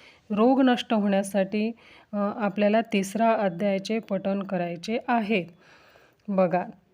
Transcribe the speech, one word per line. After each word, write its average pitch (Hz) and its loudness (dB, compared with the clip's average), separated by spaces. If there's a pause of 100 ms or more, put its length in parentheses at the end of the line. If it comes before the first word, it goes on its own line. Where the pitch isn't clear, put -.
(300)
रोग 240 4
नष्ट 247 2
होण्यासाठी, 202 0 (440)
अ, 208 -6
आपल्याला 208 0
तिसरा 220 0
अध्यायाचे 196 -2
पठण 196 -4
करायचे 180 -4 (100)
आहे. 220 0 (840)
बघा, 185 0 (300)